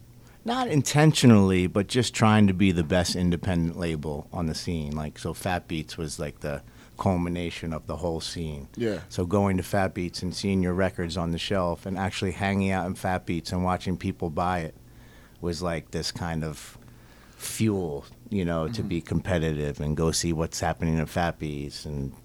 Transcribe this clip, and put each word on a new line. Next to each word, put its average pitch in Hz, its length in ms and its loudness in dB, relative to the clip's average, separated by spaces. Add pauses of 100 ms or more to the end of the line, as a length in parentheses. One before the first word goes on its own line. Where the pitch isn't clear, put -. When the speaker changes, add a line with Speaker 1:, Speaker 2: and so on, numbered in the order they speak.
(440)
Speaker 1:
not 240 240 -2
intentionally, 123 960 6
but 92 220 0
just 123 260 0
trying 107 320 6
to 95 80 4
be 95 160 6
the 85 140 4
best 87 320 2
independent 87 640 2
label 78 540 -4
on 85 140 -2
the 78 80 -2
scene. 76 400 -4
Like, 76 240 -6
so 82 140 -6
Fat 87 340 -4
Beats 80 300 -6
was, 78 220 -6
like, 73 220 -8
the 71 220 -6 (360)
culmination 87 720 -2
of 76 140 -8
the 78 120 -6
whole 80 220 -4
scene. 76 460 -8 (100)
Speaker 2:
Yeah. 107 220 -2 (100)
Speaker 1:
So 92 160 -4
going 98 320 2
to 90 60 0
Fat 95 320 0
Beats 87 280 -6
and 85 120 -4
seeing 95 280 0
your 90 120 0
records 90 420 0
on 85 140 -2
the 82 80 -2
shelf 87 480 -2
and 95 100 -6
actually 95 360 -2
hanging 98 400 0
out 90 140 0
in 92 80 -4
Fat 92 300 -2
Beats 82 280 -4
and 90 100 0
watching 90 340 0
people 92 340 -4
buy 87 300 0
it 80 140 -8 (680)
was, 85 220 -4
like, 82 300 -4
this 80 180 -4
kind 82 340 -4
of 76 320 -10 (600)
fuel 92 680 -2 (260)
you 95 140 0
know, 82 240 0
to 110 120 -4
Speaker 3:
Mm-hmm. - 80 -4
Speaker 1:
be 85 120 -2
competitive 78 800 0
and 76 160 0
go 80 160 4
see 85 200 0
what's 80 280 -2
happening 80 380 0
at 78 100 0
Fat 85 300 -2
Beats 71 480 -8
and 69 260 -6 (120)